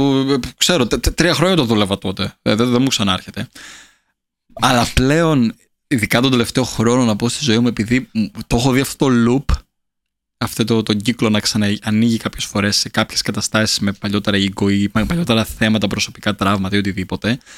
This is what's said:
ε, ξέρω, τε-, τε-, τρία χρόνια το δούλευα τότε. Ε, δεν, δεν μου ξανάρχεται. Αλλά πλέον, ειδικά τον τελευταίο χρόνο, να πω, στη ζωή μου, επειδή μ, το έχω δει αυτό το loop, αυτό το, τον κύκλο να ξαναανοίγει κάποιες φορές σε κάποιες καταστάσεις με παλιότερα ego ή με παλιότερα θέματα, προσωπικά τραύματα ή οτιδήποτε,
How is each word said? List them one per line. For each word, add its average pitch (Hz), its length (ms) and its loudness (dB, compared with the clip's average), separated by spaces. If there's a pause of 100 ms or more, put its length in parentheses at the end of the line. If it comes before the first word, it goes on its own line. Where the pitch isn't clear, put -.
(300)
ε, 139 100 2 (180)
ξέρω, 147 300 2
τε-, 131 120 0
τε-, - 120 0
τρία 165 220 2
χρόνια 170 220 2
το 151 100 2
δούλευα 104 320 0
τότε. 98 440 -6
Ε, 110 140 0
δεν, 117 160 2
δεν 120 100 2
μου 135 60 2
ξανάρχεται. 101 600 -4 (1040)
Αλλά 120 400 2
πλέον, 143 600 2 (340)
ειδικά 117 340 0
τον 135 100 2
τελευταίο 123 320 0
χρόνο, 120 420 2
να 110 100 2
πω, 117 140 -2
στη - 140 -6
ζωή 117 160 2
μου, 123 80 2
επειδή 117 460 -2
μ, 107 120 0 (220)
το - 80 0
έχω 123 160 2
δει 127 80 4
αυτό 139 300 0
το 127 40 4 (340)
loop, - 80 2 (800)
αυτό 120 260 -4
το, 110 200 0
τον 107 180 0
κύκλο 117 280 0
να 107 100 2
ξαναανοίγει 107 800 0
κάποιες - 280 -8
φορές 101 320 -2
σε - 120 -4
κάποιες - 320 -2
καταστάσεις 107 580 -2
με 101 120 0
παλιότερα 101 460 -2
ego 98 340 0
ή 101 220 2
με 113 120 0
παλιότερα 120 400 0
θέματα, 110 420 0
προσωπικά - 480 -4
τραύματα 98 400 -2
ή 101 40 2
οτιδήποτε, 98 580 -4 (200)